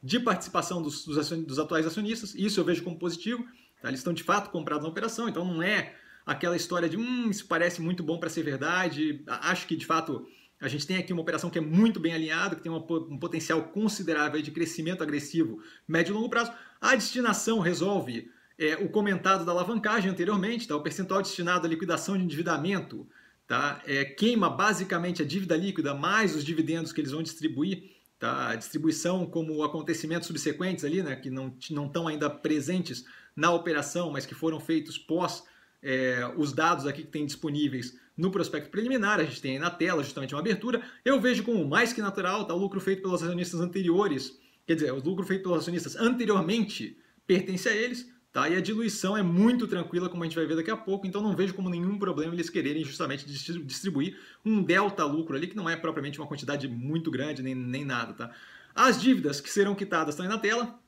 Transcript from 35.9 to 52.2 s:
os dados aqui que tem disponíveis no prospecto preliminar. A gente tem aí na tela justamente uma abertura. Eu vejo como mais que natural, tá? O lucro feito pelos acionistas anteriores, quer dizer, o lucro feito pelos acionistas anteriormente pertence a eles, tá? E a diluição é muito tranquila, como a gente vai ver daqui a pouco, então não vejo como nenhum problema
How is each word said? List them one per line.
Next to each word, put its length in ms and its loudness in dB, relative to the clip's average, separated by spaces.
os 160 0
dados 340 2
aqui 180 -4
que 80 -16
tem 140 -2
disponíveis 720 -2
no 120 2
prospecto 400 -2
preliminar. 520 2
A 20 4
gente 180 -4
tem 120 -2
aí 60 -2
na 100 0
tela 340 2
justamente 320 -6
uma 60 -2
abertura. 400 0
Eu 160 6
vejo 220 4
como 220 2
mais 280 4
que 80 -4
natural, 420 0
tá? 100 -4
O 40 0
lucro 240 0
feito 200 0
pelos 220 0
acionistas 380 -2
anteriores, 760 2
quer 80 4
dizer, 160 0
o 100 -4
lucro 240 0
feito 180 -2
pelos 160 2
acionistas 360 -4
anteriormente 1000 2
pertence 440 2
a 40 2
eles, 380 -2
tá? 160 2
E 80 4
a 60 2
diluição 560 0
é 60 2
muito 420 6
tranquila, 440 -2
como 120 -6
a 60 -2
gente 80 -6
vai 100 2
ver 120 0
daqui 120 -2
a 80 -2
pouco, 300 -4
então 140 -4
não 140 2
vejo 180 2
como 160 -4
nenhum 280 -2
problema 360 -2